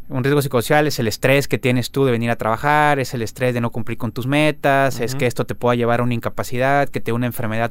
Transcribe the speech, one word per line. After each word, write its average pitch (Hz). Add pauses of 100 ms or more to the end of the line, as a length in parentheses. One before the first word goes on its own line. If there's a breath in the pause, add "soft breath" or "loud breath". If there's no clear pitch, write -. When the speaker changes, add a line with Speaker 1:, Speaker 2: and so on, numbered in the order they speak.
Speaker 1:
Un 131
riesgo 143
psicosocial 143
es 139
el 113
estrés 135
que 131
tienes -
tú 139
de 123
venir 117
a 113
trabajar, 147
es 131
el 120
estrés 123
de 120
no 117
cumplir 113
con 117
tus 120
metas, 139
es 120
Speaker 2:
Ujú. 135
Speaker 1:
que 123
esto 123
te -
pueda 123
llevar 117
a 120
una 120
incapacidad, 127
que -
te 113
dé -
una 123
enfermedad 113